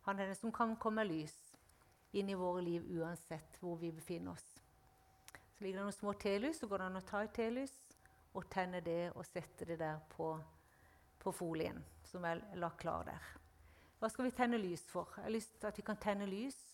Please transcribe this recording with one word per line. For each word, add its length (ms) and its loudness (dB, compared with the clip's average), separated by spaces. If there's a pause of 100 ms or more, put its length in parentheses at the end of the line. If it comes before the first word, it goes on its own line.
Han 140 2
er 100 2
den 80 -2
som 160 -2
kan 240 2
komme 300 2
lys 260 0 (800)
inn 160 4
i 80 2
våre 240 4
liv 220 2 (160)
uansett 580 -4
hvor 240 -2
vi 100 0
befinner 440 -4
oss. 80 -14 (1120)
Så 80 -6
ligger 160 0
det 80 0
noen 80 -2
små 180 0
telys, 460 4
så 100 -2
går 140 2
det 20 2
an 140 0
å 80 -4
ta 180 2
et 80 -8
telys 400 2 (640)
og 180 -4
tenne 320 2
det 300 2
og 100 -6
sette 400 -6
det 140 -2
der 180 0 (140)
på, 240 -2 (800)
på 160 -2
folien 460 0 (260)
som 240 -4
er 140 0 (180)
lagt 220 -2
klar 240 0
der. 240 -8 (680)
Hva 160 2
skal 140 2
vi 100 0
tenne 240 6
lys 300 -2
for? 260 0
Jeg 80 -8
har 80 2
lyst 240 -2
til 140 -2
at 80 -6
vi 80 -6
kan 160 0
tenne 260 4
lys 300 -2 (140)